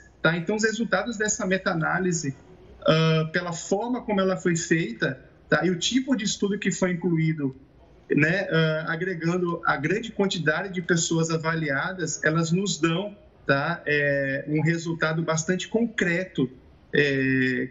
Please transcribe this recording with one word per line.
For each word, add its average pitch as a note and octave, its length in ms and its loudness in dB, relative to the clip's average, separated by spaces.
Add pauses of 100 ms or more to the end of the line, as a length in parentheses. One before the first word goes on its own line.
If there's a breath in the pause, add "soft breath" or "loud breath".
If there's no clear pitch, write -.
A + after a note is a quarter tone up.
(200 loud breath)
tá? E3 160 4
Então, F3 200 -2
os G#3+ 80 0
resultados A3 520 0
dessa G#3+ 300 -2
meta-análise, F3 880 0 (500)
ah, D#3+ 480 4
pela F3 200 -2
forma A#3 500 -2
como G3 180 2
ela F#3+ 160 2
foi F3 200 0
feita, E3 640 0 (280)
tá? D#3 160 2
E F3+ 60 2
o F3 80 0
tipo C4 380 0
de G3 80 -4
estudo G3+ 340 -2
que G3+ 140 -2
foi F#3 180 0
incluído, D#3+ 640 0 (560)
né, E3 400 2
ah, D#3+ 380 0
agregando E3+ 760 -2
a D3+ 120 0
grande E3+ 340 -2
quantidade F#3 640 0
de F3 100 -4
pessoas E3 480 2
avaliadas, D#3+ 920 -2
elas D#3+ 260 2
nos F#3 260 0
dão, E3+ 400 -2 (300)
tá, D3+ 400 0
é, C#3 600 0
um D3+ 140 0
resultado E3 600 0
bastante D#3+ 460 0
concreto, F#3 800 0 (420)
é, C3 800 2